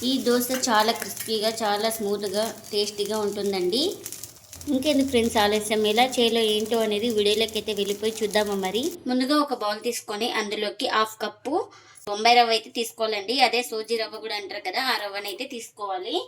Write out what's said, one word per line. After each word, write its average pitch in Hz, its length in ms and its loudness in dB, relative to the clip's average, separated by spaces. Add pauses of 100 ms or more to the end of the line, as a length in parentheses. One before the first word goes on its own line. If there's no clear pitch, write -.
ఈ 262 40 2 (140)
దోశ 240 200 4 (220)
చాలా 214 320 6
క్రిస్పీగా, 214 500 -2 (120)
చాలా 208 340 0
స్మూత్‌గా, 202 480 -2 (260)
టేస్టీగా 208 540 0
ఉంటుందండి. 196 580 0 (920)
ఇంకెందుకు 269 380 2
ఫ్రెండ్స్ 233 300 2
ఆలస్యం, 214 400 2 (100)
ఎలా 240 140 4 (100)
చేయాలో 233 260 4 (120)
ఏంటో 220 320 0
అనేది 214 320 0
వీడియోలోకి 214 420 2
అయితే 208 200 -4
వెళ్ళిపోయి 202 400 -2
చూద్దామా 208 440 2
మరి. 196 180 0 (280)
ముందుగా 254 340 2
ఒక 277 180 -2
బౌల్ 214 260 -2
తీసుకొని 226 420 -4 (100)
అందులోకి 208 560 -2
హాఫ్ 165 260 0
కప్పు 233 320 -6 (540)
బొంబాయి 220 300 4
రవ్వ 233 180 6
అయితే 220 140 -4 (100)
తీసుకోవాలండి. 220 540 -4 (120)
అదే 226 240 2
సోజీ 220 320 -4
రవ్వ 214 220 -8
కూడా 214 160 -6
అంటారు 196 280 -10
కదా, 214 220 -2
ఆ 220 140 2
రవ్వనైతే 202 400 -6 (100)
తీసుకోవాలి. 208 640 -6 (120)